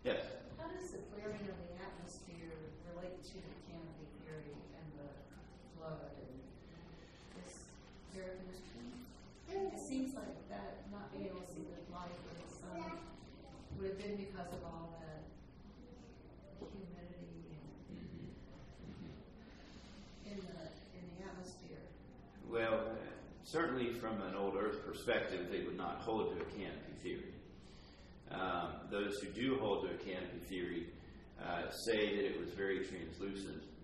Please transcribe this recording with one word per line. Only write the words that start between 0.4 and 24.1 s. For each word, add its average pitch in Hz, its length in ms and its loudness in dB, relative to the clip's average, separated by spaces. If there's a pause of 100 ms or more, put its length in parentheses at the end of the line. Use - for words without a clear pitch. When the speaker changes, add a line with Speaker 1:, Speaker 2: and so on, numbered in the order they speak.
Speaker 2:
How 330 100 -2
does 370 240 -4
the - 60 -4 (160)
clearing 208 360 -2
of 180 80 -4
the 175 160 -6 (100)
atmosphere 175 720 -6 (400)
relate 180 300 -2
to - 140 -8
the 170 180 -6 (140)
canopy 156 380 -6 (180)
theory 151 280 -6 (240)
and 160 100 -8 (100)
the 143 120 -6 (680)
flood 160 400 -2
and 127 160 -8 (1080)
this - 100 -8 (640)
air 185 240 0
conditioning? 247 1300 -2
It - 60 -2
seems 262 360 4
like 196 220 -2 (120)
that 202 420 -2
not 202 200 -4
being 196 160 0
able 180 140 0
to 175 120 -4
see 165 120 -2
the 175 160 -6 (120)
light 175 200 -2
of 170 240 -6
the 175 120 -6 (120)
sun 170 360 -2 (800)
would 190 120 2
have 190 100 2
been 208 180 2
because 190 360 0
of 180 120 -2
all 165 360 -4
that 156 200 -4 (1400)
humidity 170 960 -6
and 151 120 -8 (280)
Speaker 1:
Mm-hmm. - 320 -6 (640)
Mm-hmm. - 1400 -8
Speaker 2:
in 196 40 0 (120)
the, 165 100 -4 (380)
in 180 60 -6 (100)
the 190 160 -4
atmosphere. 170 560 -6 (640)
Speaker 1:
Well, 113 460 8 (480)
certainly 131 560 8
from 110 220 4